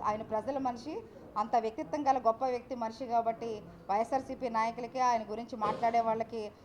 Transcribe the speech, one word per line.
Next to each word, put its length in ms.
ఆయన 160
ప్రజల 360
మనిషి, 440
అంత 180
వ్యక్తిత్వం 520
గల 100
గొప్ప 280
వ్యక్తి 300
మనిషి. 300
కాబట్టి 560
వైఎస్ఆర్సీపీ 580
నాయకులకి 500
ఆయన 240
గురించి 320
మాట్లాడే 460
వాళ్ళకి 500